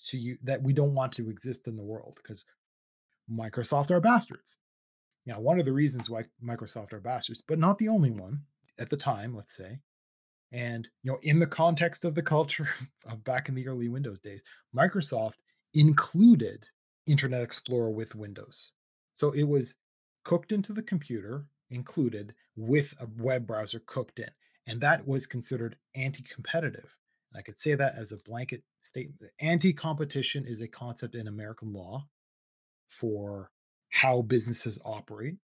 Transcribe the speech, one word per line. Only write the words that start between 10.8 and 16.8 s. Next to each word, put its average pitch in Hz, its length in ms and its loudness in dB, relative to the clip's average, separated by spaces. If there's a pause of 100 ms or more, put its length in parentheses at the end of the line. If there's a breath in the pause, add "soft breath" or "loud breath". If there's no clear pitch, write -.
you 131 80 -2
know, 131 120 -4
in 151 160 6
the 170 80 6
context 165 580 2
of 160 100 0
the 165 60 0
culture 151 480 0 (200)
<laughs> - 160 -20
of 110 180 -12
back 127 260 -2
in 135 60 -4
the 127 120 -6
early 120 220 -2
Windows 120 300 -6
days, 98 220 -16 (340 loud breath)
Microsoft 127 600 2 (380)
included 151 960 8 (400)